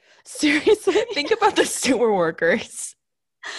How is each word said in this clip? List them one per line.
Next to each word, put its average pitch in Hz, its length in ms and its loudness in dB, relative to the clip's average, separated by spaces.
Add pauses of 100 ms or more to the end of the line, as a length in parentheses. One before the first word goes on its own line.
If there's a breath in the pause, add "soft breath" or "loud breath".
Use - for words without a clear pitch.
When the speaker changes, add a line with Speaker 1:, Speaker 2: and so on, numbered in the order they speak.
(240 soft breath)
Speaker 1:
Seriously. 302 720 0 (180)
Speaker 2:
Think 381 180 -2
about 415 260 2
the - 100 2
sewer 233 480 0
workers. 170 840 -2 (640 loud breath)